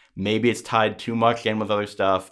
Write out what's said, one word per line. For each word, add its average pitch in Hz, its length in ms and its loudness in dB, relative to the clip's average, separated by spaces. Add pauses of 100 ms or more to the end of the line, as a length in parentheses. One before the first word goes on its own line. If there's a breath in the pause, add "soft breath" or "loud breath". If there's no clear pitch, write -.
(160 soft breath)
maybe 107 340 0
it's 113 120 -4
tied 110 360 0
too 117 160 -8
much 117 320 2
in 107 120 0
with 107 120 -4
other 104 160 0
stuff, 95 460 0